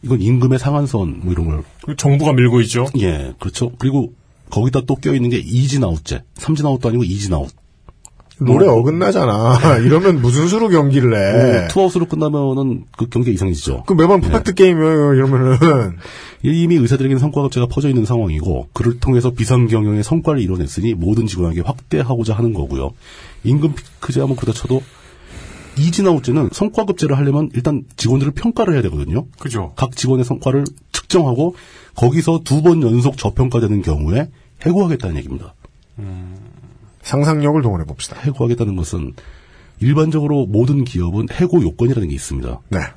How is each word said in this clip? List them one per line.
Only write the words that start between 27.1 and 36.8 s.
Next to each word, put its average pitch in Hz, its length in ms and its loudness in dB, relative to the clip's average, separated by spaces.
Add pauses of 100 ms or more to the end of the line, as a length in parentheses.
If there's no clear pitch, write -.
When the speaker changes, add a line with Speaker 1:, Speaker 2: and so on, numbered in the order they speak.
Speaker 1:
하려면 143 380 0
일단 139 300 -2 (120)
직원들을 135 360 0
평가를 220 420 -2
해야 131 80 0
되거든요. 78 440 -4 (120)
Speaker 2:
그죠. 113 380 -8
Speaker 1:
각 127 200 -4
직원의 131 280 0
성과를 135 400 -2 (280)
측정하고 160 640 0 (400)
거기서 160 500 0
두 147 180 0
번 165 200 4
연속 120 340 0
저평가되는 110 680 0
경우에 85 460 -2 (340)
해고하겠다는 160 560 0
얘기입니다. 67 360 -12 (460)
Speaker 2:
음. 92 360 -14 (680)